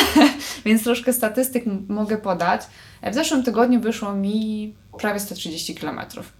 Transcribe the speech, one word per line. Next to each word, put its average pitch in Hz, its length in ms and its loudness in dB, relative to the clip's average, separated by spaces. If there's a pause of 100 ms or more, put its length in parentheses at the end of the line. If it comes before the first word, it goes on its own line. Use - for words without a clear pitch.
(280)
<laughs> - 360 -6
więc 220 200 4
troszkę 240 280 2
statystyk 240 540 0
m-, 196 220 -4
mogę 208 300 -2
podać. 185 420 0 (500)
W 208 40 -4
zeszłym 302 280 2
tygodniu 240 380 4
wyszło 214 320 -2
mi 214 600 -2 (240)
prawie 208 220 -2
sto 202 140 -8
trzydzieści - 400 -8
kilometrów. - 640 -10